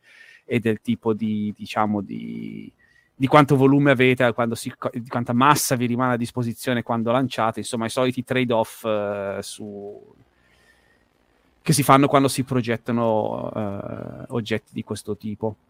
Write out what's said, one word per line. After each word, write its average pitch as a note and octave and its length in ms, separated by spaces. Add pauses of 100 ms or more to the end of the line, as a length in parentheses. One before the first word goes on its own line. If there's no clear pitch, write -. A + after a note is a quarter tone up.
(460)
e A#2+ 160
del G#2+ 200
tipo A2+ 340
di, G#2+ 420
diciamo, G#2 460
di, A1+ 680 (440)
di C3+ 120
quanto D3 300
volume C#3 340
avete, B2+ 420
quando A#2 220
si, - 180 (200)
di B2 160
quanta A#2+ 240
massa C#3 440
vi A#2+ 100
rimane B2 280
a - 20
disposizione A#2 680
quando A#2 280
lanciate, A#2+ 500
insomma A2+ 260
i A2+ 40
soliti B2+ 340
trade-off, A#2+ 600
eh, G2+ 580
su... G2+ 580 (1600)
che E3 100
si C#3+ 100
fanno C#3 260
quando C#3 200
si C3 160
progettano, A#2 1120
eh, - 760
oggetti A2 440
di A2+ 100
questo G#2 340
tipo. G#2+ 400 (140)